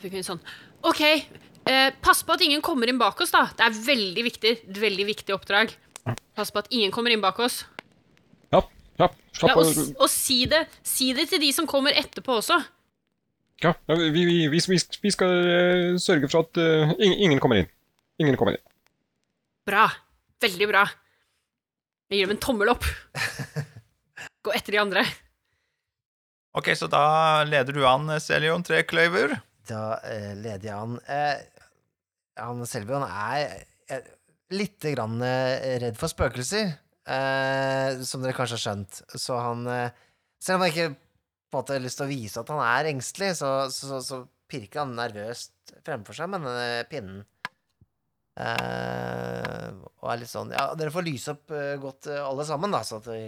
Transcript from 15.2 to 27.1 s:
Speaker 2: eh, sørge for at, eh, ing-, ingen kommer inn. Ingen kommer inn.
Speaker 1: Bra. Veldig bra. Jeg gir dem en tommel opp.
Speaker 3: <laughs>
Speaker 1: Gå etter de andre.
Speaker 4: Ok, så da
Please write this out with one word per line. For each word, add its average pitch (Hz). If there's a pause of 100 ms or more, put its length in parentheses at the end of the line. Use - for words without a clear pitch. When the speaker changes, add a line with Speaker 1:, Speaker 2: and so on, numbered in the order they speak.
Speaker 2:
eh, 180
sørge 160
for 165
at, -
eh, 160
ing-, 196
ingen 135
kommer 110
inn. 85 (500)
Ingen 143
kommer 110
inn. - (1040)
Speaker 1:
Bra. 202 (560)
Veldig 202
bra. 202 (1200)
Jeg 202
gir 185
dem 208
en 247
tommel 220
opp. - (800)
Speaker 3:
<laughs> -
Speaker 1:
Gå -
etter 208
de 208
andre. 202 (1500)
Speaker 4:
Ok, 170
så 160
da 156